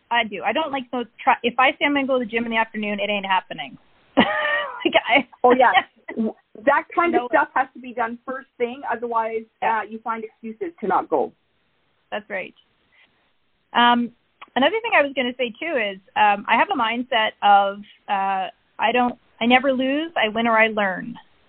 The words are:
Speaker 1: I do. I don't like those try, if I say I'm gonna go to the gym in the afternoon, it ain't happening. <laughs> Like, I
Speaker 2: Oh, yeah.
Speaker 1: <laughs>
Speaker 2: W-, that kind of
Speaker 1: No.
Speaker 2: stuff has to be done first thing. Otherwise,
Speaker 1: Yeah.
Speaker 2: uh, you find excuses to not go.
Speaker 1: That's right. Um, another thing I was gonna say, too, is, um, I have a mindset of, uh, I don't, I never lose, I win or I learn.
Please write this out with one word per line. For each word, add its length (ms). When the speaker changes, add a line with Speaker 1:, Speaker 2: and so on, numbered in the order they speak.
Speaker 1:
I 140
do. 180
I 100
don't 180
like 200
those 160
try, 180
if 160
I 140
say 140
I'm 80
gonna 120
go 120
to 80
the 40
gym 140
in 60
the 80
afternoon, 420
it 100
ain't 140
happening. 540
<laughs> 100
Like, 120
I 220
Speaker 2:
Oh, 80
yeah. 200
Speaker 1:
<laughs> 240
Speaker 2:
W-, 180
that 200
kind 200
of 80
Speaker 1:
No. 60
Speaker 2:
stuff 260
has 200
to 60
be 120
done 340
first 300
thing. 240
Otherwise, 520
Speaker 1:
Yeah. 180
Speaker 2:
uh, 20
you 160
find 260
excuses 560
to 60
not 240
go. 220
Speaker 1:
That's 200
right. 240
Um, 400
another 260
thing 120
I 80
was 120
gonna 240
say, 120
too, 160
is, 220
um, 320
I 80
have 160
a 60
mindset 540
of, 360
uh, 400
I 140
don't, 260
I 60
never 260
lose, 440
I 120
win 180
or 120
I 100
learn. 460